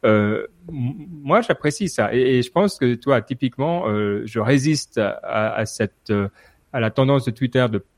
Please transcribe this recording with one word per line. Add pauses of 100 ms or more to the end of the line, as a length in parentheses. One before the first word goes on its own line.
Euh, (200)
m-, (300)
moi,
j'apprécie
ça.
Et,
et
je
pense
que,
toi,
typiquement,
euh,
je
résiste
à,
à
cette,
euh, (460)
à
la
tendance
de
Twitter
de (120)